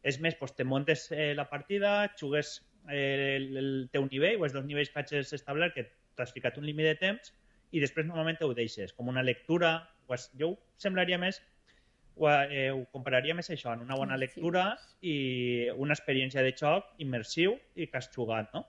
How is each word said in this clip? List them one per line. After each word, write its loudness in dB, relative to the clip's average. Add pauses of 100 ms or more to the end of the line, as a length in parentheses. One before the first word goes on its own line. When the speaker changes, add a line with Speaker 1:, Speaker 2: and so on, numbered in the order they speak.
Speaker 1:
És 0
més, 0
doncs, -8
te -2
montes, 0
eh, 0
la -4
partida, 0
jugues, -2 (260)
eh, 0
el, -4
el -2
teu 0
nivell, 2
o 2
els -2
dos -4
nivells -2
que -6
hagis -4
establert, -2
que -8 (240)
t'has -6
ficat -4
un -6
límit 0
de 4
temps, -2 (380)
i 2
després 0
normalment -2
ho 0
deixes, -4
com -6
una 0
lectura, 2 (180)
o -2
es, -8
jo 0
ho -8 (180)
semblaria 2
més, -2 (720)
ho, 4
eh, 4
ho -4
compararia 2
més -6
això, -4
en -8
una -4
bona 0
Speaker 2:
Mm, -2
sí. 2
Speaker 1:
lectura 0 (240)
i 0
una 0
experiència 0
de 2
joc 0 (140)
immersiu 0 (160)
i -6
que -8
has -6
jugat, -4
no? -6